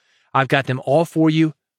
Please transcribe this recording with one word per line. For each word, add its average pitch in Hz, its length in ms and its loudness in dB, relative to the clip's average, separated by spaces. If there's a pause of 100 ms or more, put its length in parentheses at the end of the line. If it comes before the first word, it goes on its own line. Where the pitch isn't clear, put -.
(340)
I've 135 160 0
got 139 180 0
them 131 180 -4
all 160 200 2
for 160 260 0
you 156 240 0 (240)